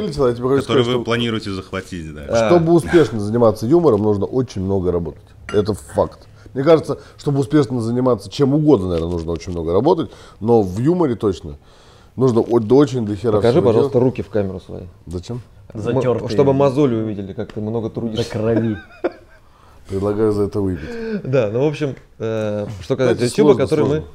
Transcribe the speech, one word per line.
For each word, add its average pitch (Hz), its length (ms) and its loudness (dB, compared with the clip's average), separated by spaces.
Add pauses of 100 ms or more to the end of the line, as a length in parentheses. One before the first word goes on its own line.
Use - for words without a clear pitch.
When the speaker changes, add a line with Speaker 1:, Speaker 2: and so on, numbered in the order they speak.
Speaker 1:
вылетело, 147 260 -2
я 120 80 2
тебе 120 140 -4
хочу 135 120 2
Speaker 2:
Который 123 220 2
Speaker 1:
сказать, 117 40 0
Speaker 2:
вы 123 60 0
Speaker 1:
что 123 100 -2
Speaker 2:
планируете 110 480 -2
захватить, 92 640 -10
да. 73 140 -14
Speaker 3:
А. 113 220 0
Speaker 1:
чтобы 170 240 4
успешно 135 480 4
заниматься 110 440 2
юмором, 135 360 4
нужно 104 240 2
очень 120 360 -4
много 92 300 0
работать. 85 320 -6 (300)
Это 101 200 0
факт. - 540 -4 (260)
Мне 131 100 -4
кажется, 147 360 2 (180)
чтобы 139 220 -2
успешно 127 420 0
заниматься 120 480 0
чем 139 240 0
угодно, 147 360 4
наверное, 85 220 -2
нужно 85 200 -4
очень 85 220 -8
много 85 200 -4
работать, 139 380 2 (300)
но 113 200 4
в 92 180 -4
юморе 151 360 0
точно 87 420 -4 (600)
нужно 117 240 2
о-, 117 180 2
до 113 160 4
очень 131 300 4
до 104 100 -4
хера 104 180 0
Speaker 3:
Покажи, 107 260 2
Speaker 1:
всего - 80 2
Speaker 3:
пожалуйста, 123 320 2
Speaker 1:
делать. 117 60 4
Speaker 3:
руки 120 160 -2
в - 80 -14
камеру 95 300 -4
свои. 92 240 -14 (220)
Speaker 1:
Зачем? 90 360 -10 (320)
Speaker 3:
Мы, 110 80 -10
Speaker 4:
Затёртые. 120 480 0
Speaker 3:
чтобы 139 240 4
мозоли 135 420 2
увидели, 104 380 -6
как 104 200 -8
ты - 80 -8
много 110 280 -6
Speaker 4:
До - 60 -12
Speaker 3:
трудишься. 113 360 -6
Speaker 4:
крови. 110 460 -2 (1120)
Speaker 1:
Предлагаю 104 420 0
за 104 120 0
это 101 180 -2
выпить. 98 640 -6
Speaker 3:
Да, 127 280 0
ну, 120 140 -2
в - 20 0
общем, 147 280 -4 (220)
э, 110 480 -4 (160)
что 135 160 -4
касается 120 280 0
Speaker 1:
Кстати, 123 140 -2
Speaker 3:
YouTube, 135 180 6
Speaker 1:
сложно, 135 60 0
Speaker 3:
который 147 220 0
мы 151 180 -2 (120)